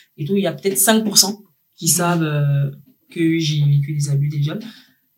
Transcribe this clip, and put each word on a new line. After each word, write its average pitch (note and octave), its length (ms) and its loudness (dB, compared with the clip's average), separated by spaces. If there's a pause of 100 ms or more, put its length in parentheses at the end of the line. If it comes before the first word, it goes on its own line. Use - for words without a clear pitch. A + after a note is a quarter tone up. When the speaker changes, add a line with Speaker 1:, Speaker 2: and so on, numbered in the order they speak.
(180)
Speaker 1:
et D3 80 -6
tout, G3 100 -2
il G3 80 0
y F3 40 0
a D#3+ 60 -2
peut-être F#3+ 260 -4
cinq A3 240 2
pour G3 160 -2
cent G3+ 220 0 (360)
qui E3 100 -6
Speaker 2:
Hmm. - 20 2
Speaker 1:
savent, F3 340 0
euh, C#3+ 460 0 (420)
que E3 280 0
j'ai D3+ 260 0
vécu C#3+ 300 2
des C#3+ 160 -2
abus, C#3+ 180 0
des C#3+ 80 -6
viols. D3+ 220 -2 (580)